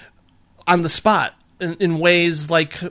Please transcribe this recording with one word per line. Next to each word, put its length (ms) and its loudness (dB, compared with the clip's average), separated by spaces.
on 160 2
the 80 -4
spot 440 0
in, 140 -6
in 240 -2
ways 520 2
like 240 0